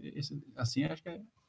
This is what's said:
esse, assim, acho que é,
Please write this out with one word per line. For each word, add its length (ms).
esse, 380
assim, 300
acho 180
que 60
é, 120